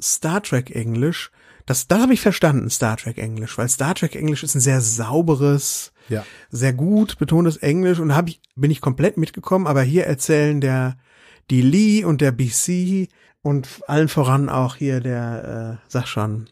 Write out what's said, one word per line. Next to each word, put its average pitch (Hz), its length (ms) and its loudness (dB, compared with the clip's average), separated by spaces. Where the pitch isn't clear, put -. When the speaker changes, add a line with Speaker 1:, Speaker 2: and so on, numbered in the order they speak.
Speaker 1:
Star 175 400 -2
Trek 127 320 -4
Englisch, 117 560 -2
das, - 240 -4
das 196 120 4
hab 254 100 4
ich 262 100 4
verstanden, 147 500 2
Star 110 260 -2
Trek - 220 -8
Englisch, 110 400 -8
weil 117 100 -2
Star 147 260 -2
Trek - 200 -4
Englisch 151 300 -4
ist 151 100 -4
ein 139 60 0
sehr 131 200 2
sauberes, 139 1120 0
Speaker 2:
Ja. 107 160 -4
Speaker 1:
sehr 131 220 0
gut 202 460 0
betontes 165 380 2
Englisch 175 420 2
und 156 160 2
hab 165 140 2
ich, 160 120 -12
bin 139 140 2
ich 151 100 -2
komplett 143 360 0
mitgekommen, 185 500 -2
aber 139 160 2
hier 147 240 2
erzählen 147 540 2
der, 131 360 0
die 127 120 4
Lee 208 420 4
und 156 160 2
der 139 120 4
B 123 160 -2
C 180 600 -2
und 143 260 -2
allen 151 220 2
voran 139 400 2
auch 131 280 -2
hier 135 240 -2
der, 117 800 -6
äh, - 80 -20
sag 123 200 -4
schon, 107 440 -4